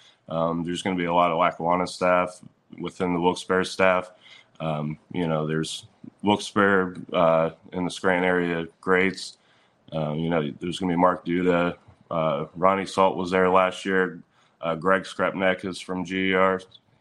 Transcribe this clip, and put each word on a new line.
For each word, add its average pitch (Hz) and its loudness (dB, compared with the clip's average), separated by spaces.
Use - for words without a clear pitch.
Um, 82 -2
there's 87 -6
gonna 92 -4
be 87 -2
a 85 -2
lot 87 2
of 80 -2
Lackawanna 87 0
staff 90 0
within 87 -4
the 85 0
Wilkes-Barre 90 0
staff. 92 0
Um, 76 -4
you 87 -2
know, 78 -2
there's 78 -4
Wilkes-Barre, 98 2
uh, 82 4
in 92 -4
the 87 -2
Scranton 92 0
area, 87 0
greats. 92 0
Um, 76 -4
you 82 -2
know, 76 0
there's 87 -8
gonna 92 -2
be 85 0
Mark 90 2
Duda. 87 2
Uh, 80 -2
Ronnie 95 2
Salt 95 2
was 90 -4
there 92 4
last 92 2
year. 92 -2
Uh, 82 -4
Greg 92 2
Skrepnek 92 -2
is 90 -8
from 92 -6
G 95 -2
E 95 0
R. 92 2